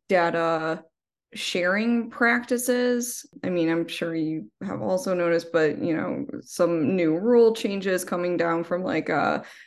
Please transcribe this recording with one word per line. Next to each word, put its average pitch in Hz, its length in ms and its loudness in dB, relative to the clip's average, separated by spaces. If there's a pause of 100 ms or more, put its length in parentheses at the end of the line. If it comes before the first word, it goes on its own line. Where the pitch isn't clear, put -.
data 165 760 0 (520)
sharing 214 760 0
practices. 240 1160 0 (180)
I 185 60 -2
mean, 170 180 2
I'm 165 180 0
sure 165 280 -6
you 156 360 -4 (140)
have - 160 -6
also 185 320 0
noticed, 170 400 0
but, 156 260 2
you 165 160 0
know, 160 300 -4 (160)
some 170 560 0
new 165 220 2
rule 226 360 6
changes 196 480 -2
coming 175 360 -2
down 170 260 0
from, 180 180 -2
like, 180 280 -2
uh, - 320 0 (240)